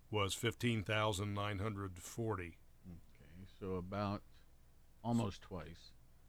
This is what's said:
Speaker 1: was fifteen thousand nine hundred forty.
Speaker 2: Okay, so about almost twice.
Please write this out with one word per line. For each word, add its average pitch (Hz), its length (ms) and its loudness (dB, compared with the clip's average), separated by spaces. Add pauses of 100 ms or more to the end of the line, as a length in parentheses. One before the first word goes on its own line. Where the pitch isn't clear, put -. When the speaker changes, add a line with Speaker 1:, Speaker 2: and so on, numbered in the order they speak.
Speaker 1:
was 101 240 4
fifteen 113 500 2
thousand 107 500 4
nine 101 260 0
hundred 98 400 -2
forty. 95 580 -4 (280)
Speaker 2:
Okay, 85 600 -14 (140)
so 95 160 -2
about 98 460 0 (840)
almost 113 400 2
twice. 85 500 -8 (360)